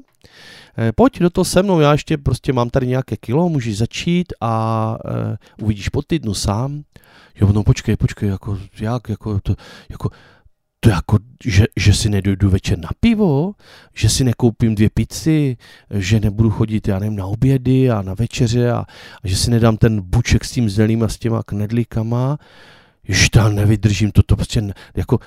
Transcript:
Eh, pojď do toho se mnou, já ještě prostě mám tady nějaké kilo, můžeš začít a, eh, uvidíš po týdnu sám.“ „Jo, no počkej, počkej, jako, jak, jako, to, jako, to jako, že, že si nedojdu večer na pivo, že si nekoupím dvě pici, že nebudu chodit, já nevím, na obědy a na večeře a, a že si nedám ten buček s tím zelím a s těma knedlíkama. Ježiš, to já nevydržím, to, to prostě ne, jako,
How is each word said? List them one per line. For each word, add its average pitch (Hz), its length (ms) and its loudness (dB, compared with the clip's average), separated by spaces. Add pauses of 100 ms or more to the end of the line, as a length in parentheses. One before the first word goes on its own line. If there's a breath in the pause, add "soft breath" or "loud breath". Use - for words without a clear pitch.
(760 loud breath)
Eh, 113 140 0
pojď - 280 2
do 170 100 2
toho 180 160 0
se 185 180 2
mnou, 190 160 2
já 147 120 4
ještě 151 260 0
prostě 139 360 -2
mám 120 160 0
tady 131 180 0
nějaké 127 300 -4
kilo, 165 320 -2
můžeš 117 280 -2
začít 175 640 -2
a, 113 640 -2
eh, 110 320 -4 (240 soft breath)
uvidíš 107 280 -4
po 143 120 -4
týdnu 127 320 -4
sám.“ 131 500 -4 (580 loud breath)
„Jo, 101 120 8
no 104 100 0
počkej, 110 320 2
počkej, - 340 -2
jako, 98 300 -6 (200)
jak, 113 300 -6
jako, 104 300 -4
to, - 160 -2 (340 loud breath)
jako, - 200 -8 (680 soft breath)
to 117 100 4
jako, 90 280 2 (280)
že, 101 200 4 (120)
že 98 160 4
si 107 160 0
nedojdu 98 400 0
večer 92 300 0
na 82 100 -10 (100)
pivo, 202 540 0 (420 loud breath)
že - 140 0
si - 140 0
nekoupím 113 520 0
dvě 101 140 2
pici, 143 680 -2 (320 loud breath)
že 101 300 0
nebudu 107 300 2
chodit, 110 380 -2
já 98 120 0
nevím, 107 160 -4
na 95 100 -6
obědy 127 640 2
a 107 120 0
na 95 120 -6
večeře 120 580 0
a, 110 140 -4 (380 loud breath)
a 101 40 -8
že 95 80 0
si - 160 -2
nedám 113 260 4
ten 110 240 2
buček 120 440 0
s - 60 -12
tím 117 180 0
zelím 110 340 2
a 107 40 2
s - 100 -8
těma 113 260 -4
knedlíkama. 117 920 -2 (680 loud breath)
Ježiš, 95 220 2
to - 100 4
já 107 100 4
nevydržím, 104 640 2
to, - 120 4
to - 120 0
prostě - 260 -2
ne, 101 120 -6 (220 loud breath)
jako, 104 300 0